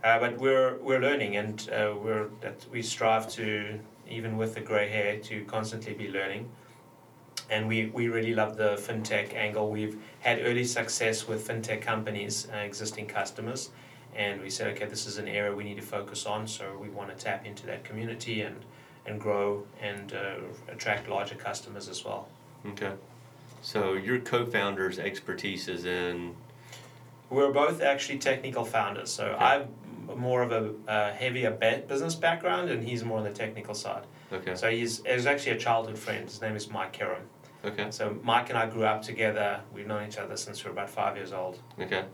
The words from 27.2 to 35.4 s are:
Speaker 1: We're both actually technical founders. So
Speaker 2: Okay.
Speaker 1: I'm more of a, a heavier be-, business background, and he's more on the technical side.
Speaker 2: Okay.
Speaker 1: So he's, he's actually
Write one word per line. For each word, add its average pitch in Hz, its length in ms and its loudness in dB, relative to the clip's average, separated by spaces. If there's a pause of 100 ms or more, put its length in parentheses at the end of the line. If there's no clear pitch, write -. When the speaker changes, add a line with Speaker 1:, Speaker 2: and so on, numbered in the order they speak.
Speaker 1:
We're 139 240 6
both 143 280 6
actually 139 380 2
technical 123 460 2
founders. 104 440 0
So 107 180 -2
Speaker 2:
Okay. 117 180 4
Speaker 1:
I'm 131 720 2
more 123 220 4
of 120 100 4
a, 107 220 2 (140)
a 104 260 2
heavier 123 380 2
be-, 113 360 4
business 143 280 0
background, 175 560 2
and 117 140 0
he's 117 200 -2
more 110 140 2
on 107 40 0
the 104 80 -2
technical 107 420 -6
side. 98 300 -4 (300)
Speaker 2:
Okay. 92 220 -2
Speaker 1:
So 110 140 4
he's, 113 360 2
he's 123 200 4
actually 143 280 4